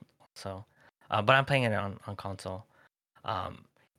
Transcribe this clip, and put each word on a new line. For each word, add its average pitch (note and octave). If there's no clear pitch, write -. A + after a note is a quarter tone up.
also. G2
Uh, G#2+
but B2+
I'm C3+
playing C3+
it A2+
on, G2
on G2+
console. F#2+
Um, F#2+